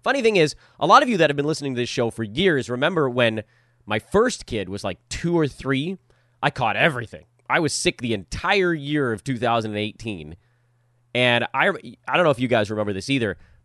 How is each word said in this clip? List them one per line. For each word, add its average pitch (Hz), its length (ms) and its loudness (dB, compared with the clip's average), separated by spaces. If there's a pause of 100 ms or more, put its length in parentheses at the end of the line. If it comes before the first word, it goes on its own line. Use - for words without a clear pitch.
Funny 262 180 0
thing 220 140 4
is, 156 180 4 (280)
a - 40 0
lot 220 160 8
of 277 60 2
you 233 80 2
that 160 140 4
have 147 80 -4
been 143 80 0
listening 147 300 -4
to 120 40 -2
this 120 80 -2
show 117 240 -2
for 113 120 -6
years 127 460 0
remember 139 400 0
when 117 360 2 (400)
my 107 140 -2
first - 480 0
kid 101 200 -4
was, 98 160 -8
like, 95 240 -6
two 170 320 -2
or 151 80 2
three. 139 500 -4 (460)
I 143 60 0
caught 117 260 -2
everything. 120 480 -2 (260)
I 151 120 2
was 143 100 0
sick - 300 -4
the 117 120 -2
entire 175 600 0
year 143 400 -2
of 101 100 -8
two 131 140 -4
thousand 110 400 -2
eighteen. 104 580 -8 (800)
And 120 400 2
I, 156 160 2 (360)
I 139 120 0
don't 175 80 4
know 151 60 6
if 113 80 -2
you 127 100 0
guys 110 200 2
remember 107 220 -2
this 95 180 -6
either. 117 280 -2 (280)